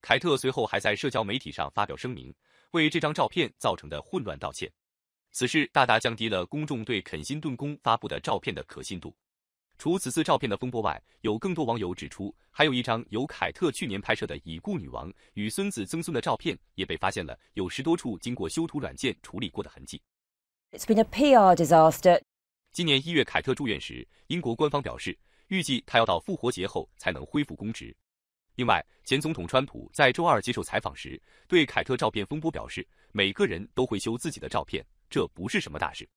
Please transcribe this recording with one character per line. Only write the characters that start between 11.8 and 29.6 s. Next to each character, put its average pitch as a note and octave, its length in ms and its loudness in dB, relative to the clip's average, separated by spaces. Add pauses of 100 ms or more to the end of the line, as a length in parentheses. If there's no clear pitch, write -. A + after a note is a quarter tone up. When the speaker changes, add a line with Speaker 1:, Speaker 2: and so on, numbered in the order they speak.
Speaker 1:
指 - 140 -10
出， - 260 -10 (160)
还 - 140 2
有 D3+ 100 4
一 B2 80 0
张 A#2 280 -2
由 A#2+ 180 -2
凯 - 240 -4
特 F3 220 0
去 - 120 -6
年 G2+ 140 -4
拍 - 160 0
摄 G#2+ 100 -6
的 D2 200 -8
已 D#2+ 120 -10
故 G3 200 -6
女 F2 100 -8
王 B1+ 240 -10 (220)
与 G#2 160 -4
孙 G3 200 -2
子 A2 160 -6
曾 E3 160 -6
孙 E3 140 -6
的 A#2 60 0
照 B2 160 -2
片 F3 200 -4 (180)
也 F#2 100 -4
被 E2+ 100 -4
发 F#2+ 160 0
现 F#2+ 140 -6
了 B1 120 -12 (180)
有 F#2 120 -2
十 C3 160 -8
多 E3 140 2
处 A2+ 220 -6
经 A#2+ 140 -6
过 F2+ 140 -6
修 D#3+ 180 -2
图 D#3 140 -8
软 D#2+ 160 -8
件 A#2 260 -2
处 - 160 -14
理 B2 120 -6
过 - 120 -8
的 - 80 -8
痕 C2+ 160 -20
迹。 - 160 -14 (680)
Speaker 2:
It's - 140 -12
been A3 160 4
a - 20 6
P C4 320 6
R F#3+ 200 10
disaster. D#3+ 680 8 (500)
Speaker 1:
今 F3 140 -2
年 C#3 200 4
一 E3+ 60 -6
月， D3 140 4
凯 - 160 0
特 C3 120 0
住 C3+ 140 -2
院 F2+ 120 -2
时， - 280 -12 (200)
英 E3+ 120 -2
国 A#2+ 160 -4
官 D3+ 140 2
方 C#3+ 120 0
表 - 160 -8
示， - 200 -8 (300)
预 F#3+ 140 -2
计 C3 240 -2
她 - 120 4
要 A2+ 80 8
到 F2+ 160 2
复 F#3+ 160 -6
活 - 120 0
节 F2 160 -4
后 - 300 -4
才 - 160 -2
能 C2+ 140 -6
恢 D3 180 -2
复 - 100 -8
公 A2 200 -8
职。 A2+ 200 -14 (640)
另 B2 100 -2
外， F#2+ 160 4 (220)
前 C3 160 0
总 D#3+ 140 -4
统 E2+ 120 -6
川 C3 200 2